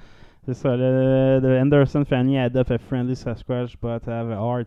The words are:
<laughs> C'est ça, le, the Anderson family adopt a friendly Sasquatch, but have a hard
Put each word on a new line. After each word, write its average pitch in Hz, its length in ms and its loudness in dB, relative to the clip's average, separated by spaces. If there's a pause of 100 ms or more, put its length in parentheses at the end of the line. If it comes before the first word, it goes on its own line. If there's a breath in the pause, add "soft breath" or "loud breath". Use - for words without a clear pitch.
(160)
<laughs> - 300 -20
C'est 127 100 -6
ça, 127 200 -2
le, 131 680 2
the 131 200 4
Anderson 143 420 4
family 135 340 0
adopt 127 340 0
a 120 60 2
friendly 127 380 -4
Sasquatch, 123 680 -8
but 117 280 -6
have 117 200 -6
a 113 80 -6
hard 120 300 -4